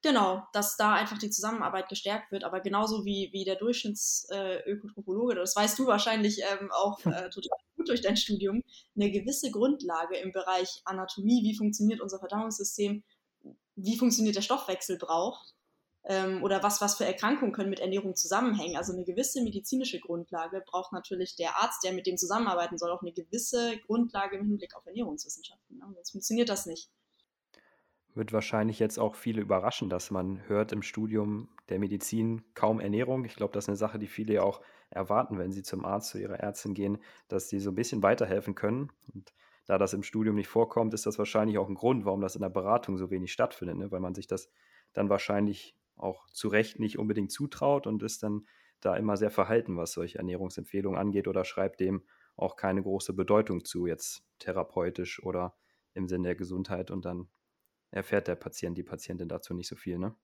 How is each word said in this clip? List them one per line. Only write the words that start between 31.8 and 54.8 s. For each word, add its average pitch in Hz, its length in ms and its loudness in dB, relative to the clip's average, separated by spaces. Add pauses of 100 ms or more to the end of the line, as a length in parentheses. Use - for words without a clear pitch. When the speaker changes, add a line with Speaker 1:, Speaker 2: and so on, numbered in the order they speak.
Speaker 3:
kaum 110 260 4
Ernährung. 123 440 0
Ich 110 120 -10
glaub, 101 160 -2
das 104 120 -2
ist - 40 -2
eine 101 80 2
Sache, 107 220 -2
die 104 100 -4
viele 110 260 0
ja 101 80 6
auch 98 200 2 (280)
erwarten, 104 480 2
wenn 92 140 -2
sie 98 100 -6
zum - 220 -6
Arzt, 101 240 -2
zu 104 100 -8
ihrer 98 220 -6
Ärztin 101 340 -6
gehen, 101 240 0 (300)
dass - 200 -2
die 98 120 -2
so 98 100 -2
ein 92 60 -4
bisschen 110 260 0
weiterhelfen 101 520 4
können. 123 360 -2 (240)
Und - 200 -16 (320)
da 98 100 4
das 95 160 4
im 101 100 -4
Studium 110 340 0
nicht 98 120 0
vorkommt, 113 460 4
ist 110 100 -4
das 107 140 0
wahrscheinlich 107 400 2
auch 95 100 0
ein 95 60 -4
Grund, 117 320 2
warum 98 160 2
das 95 120 -2
in 85 60 -8
der 95 80 0
Beratung 98 480 2
so 92 140 -4
wenig 92 200 -2
stattfindet, 90 460 -2
ne? 95 160 -6
Weil 92 80 -4
man 90 140 -4
sich 92 120 -10
das - 240 -6 (440)
dann 101 160 2
wahrscheinlich 101 680 2 (220)
auch - 300 -6
zu - 200 -6
Recht 110 300 2
nicht 107 200 -2
unbedingt 107 340 0
zutraut 143 540 0
und 110 160 -2
ist 110 200 -6
dann 104 240 -4 (340)
da 92 160 2
immer 104 200 2
sehr 104 140 2
verhalten, 104 460 2
was 85 160 -4
solche 85 260 -6
Ernährungsempfehlungen 92 800 -4
angeht, 98 280 2
oder 92 180 2
schreibt - 360 -2
dem 92 240 0 (320)
auch - 200 -2
keine 95 260 0
große 98 300 -2
Bedeutung 98 520 2
zu, 87 220 -4
jetzt - 360 -6 (160)
therapeutisch 90 840 -4